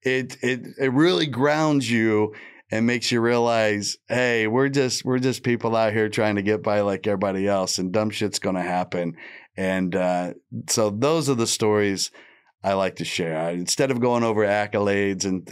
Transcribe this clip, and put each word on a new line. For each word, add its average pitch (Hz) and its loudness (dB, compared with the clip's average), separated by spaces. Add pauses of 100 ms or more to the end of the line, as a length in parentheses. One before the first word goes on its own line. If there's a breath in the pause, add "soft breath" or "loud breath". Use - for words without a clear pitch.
It, 131 -2
it, 123 -2 (180)
it 135 0
really 165 4
grounds 143 2
you 110 2 (380 loud breath)
and 113 0
makes 120 0
you 120 2
realize, 113 2 (120)
hey, 120 2
we're 127 2
just, 135 0
we're 127 0
just 127 -2
people 117 0
out 113 2
here 107 2
trying 107 0
to 98 -2
get 104 0
by 104 2
like 98 -2
everybody 98 0
else, 95 0
and 92 -4
dumb 107 0
shit's 101 -4
gonna 92 -2
happen. 87 -4 (400 loud breath)
And, 95 -2
uh, 90 -2 (340)
so 107 2
those 135 0
are 139 2
the 113 0
stories 104 0 (540 loud breath)
I 98 2
like 98 0
to 85 -4
share. 82 -4
I, 82 -4
instead 90 -2
of 123 0
going 120 2
over 110 2
accolades 101 0
and, 92 -4